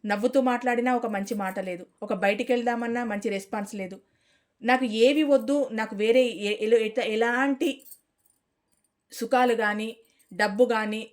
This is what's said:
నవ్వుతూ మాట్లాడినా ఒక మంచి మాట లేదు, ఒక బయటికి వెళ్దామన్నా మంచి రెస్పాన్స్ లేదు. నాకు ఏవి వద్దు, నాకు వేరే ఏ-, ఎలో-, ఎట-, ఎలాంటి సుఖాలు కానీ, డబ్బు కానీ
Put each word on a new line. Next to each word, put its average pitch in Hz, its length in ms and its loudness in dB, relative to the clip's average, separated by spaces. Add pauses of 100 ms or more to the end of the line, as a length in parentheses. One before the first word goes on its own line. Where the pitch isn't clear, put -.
నవ్వుతూ 214 360 2
మాట్లాడినా 247 560 0
ఒక 240 100 -2
మంచి 196 280 -4
మాట 190 260 -4
లేదు, 180 260 -8 (160)
ఒక 208 120 -4
బయటికి 208 380 0
వెళ్దామన్నా 240 520 -2
మంచి 208 260 -4
రెస్పాన్స్ 202 440 -6
లేదు. 190 220 -10 (640)
నాకు 254 220 2 (140)
ఏవి 285 240 6
వద్దు, 277 340 2 (160)
నాకు 220 240 -6
వేరే 233 260 4 (180)
ఏ-, 208 200 -4
ఎలో-, 226 200 4
ఎట-, 214 260 -2
ఎలాంటి 247 640 0 (1400)
సుఖాలు 247 420 0
కానీ, 214 340 -2 (440)
డబ్బు 202 320 2
కానీ 220 380 -2 (100)